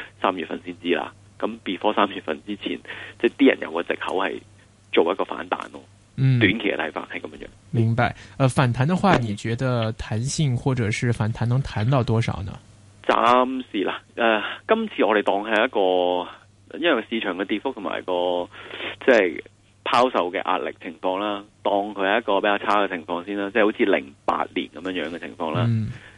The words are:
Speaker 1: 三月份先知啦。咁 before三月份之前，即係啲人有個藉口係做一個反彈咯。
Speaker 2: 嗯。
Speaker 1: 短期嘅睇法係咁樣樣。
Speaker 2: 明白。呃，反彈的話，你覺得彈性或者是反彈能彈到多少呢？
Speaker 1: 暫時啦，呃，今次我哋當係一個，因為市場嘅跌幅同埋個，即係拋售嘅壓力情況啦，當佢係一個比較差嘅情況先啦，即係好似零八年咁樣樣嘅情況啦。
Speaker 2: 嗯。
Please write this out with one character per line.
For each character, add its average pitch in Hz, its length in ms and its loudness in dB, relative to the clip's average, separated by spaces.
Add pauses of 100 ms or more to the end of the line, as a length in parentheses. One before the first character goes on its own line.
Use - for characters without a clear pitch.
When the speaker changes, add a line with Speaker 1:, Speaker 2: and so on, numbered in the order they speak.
(220)
Speaker 1:
三 98 160 2
月 80 80 -6
份 87 180 -8
先 87 180 -12
知 87 120 0
啦。 67 180 -4 (280)
咁 104 120 -4 (140)
before 104 300 -2
三 104 140 4
月 - 120 -10
份 76 240 -6
之 101 120 -8
前， - 220 -8 (400)
即 117 80 2
係 - 100 2
啲 139 120 6
人 - 140 2
有 76 80 -8
個 82 100 -2
藉 80 140 -4
口 - 220 -6
係 87 220 -4 (540)
做 87 180 4
一 95 40 0
個 92 100 -2
反 82 240 -8
彈 76 80 -2 (140)
咯。 69 120 -18 (320)
Speaker 2:
嗯。 131 240 4
Speaker 1:
短 98 200 6
期 - 100 -2
嘅 - 80 0
睇 78 140 -4
法 - 200 -8
係 90 80 -8
咁 - 120 -14
樣 71 120 -16
樣。 - 40 -14 (240)
Speaker 2:
明 113 240 2
白。 - 200 0 (220)
呃， 135 100 4
反 123 260 2
彈 131 120 0
的 180 100 2
話， 180 220 4
你 113 180 -2
覺 117 200 -4
得 120 380 0
彈 - 260 -6
性 139 360 0
或 131 200 0
者 117 160 0
是 120 200 0
反 113 220 0
彈 113 140 -2
能 123 140 2
彈 107 280 -2
到 131 140 4
多 113 180 2
少 - 220 -4
呢？ 69 100 -8 (540)
Speaker 1:
暫 123 640 4
時 98 120 0
啦， 90 180 -4 (140)
呃， 110 260 2 (260)
今 220 200 2
次 147 160 0
我 107 120 6
哋 104 60 4
當 98 220 2
係 110 240 2
一 - 20 0
個， 90 1120 0
因 165 160 2
為 110 120 -2
市 117 120 -4
場 95 180 -4
嘅 98 80 -2
跌 104 140 -4
幅 135 120 -6
同 104 120 -10
埋 76 180 -6
個， 90 480 -2 (560)
即 135 60 6
係 95 320 4 (400)
拋 127 280 2
售 90 200 0
嘅 95 120 -4
壓 90 140 0
力 76 240 -6
情 82 180 -12
況 92 200 -2
啦， 104 240 -4 (180)
當 101 320 0
佢 98 100 -4
係 101 140 2
一 120 60 0
個 98 180 2
比 104 60 2
較 104 100 2
差 104 240 2
嘅 98 60 0
情 87 180 -6
況 87 180 -4
先 101 140 -6
啦， 98 160 -4
即 120 60 2
係 104 60 6
好 107 120 2
似 117 80 2
零 73 300 0 (100)
八 - 300 0
年 - 180 -4
咁 76 80 -14
樣 90 220 -4
樣 82 120 -6
嘅 82 40 -8
情 82 180 -14
況 80 140 -4
啦。 90 160 0
Speaker 2:
嗯。 113 240 0 (260)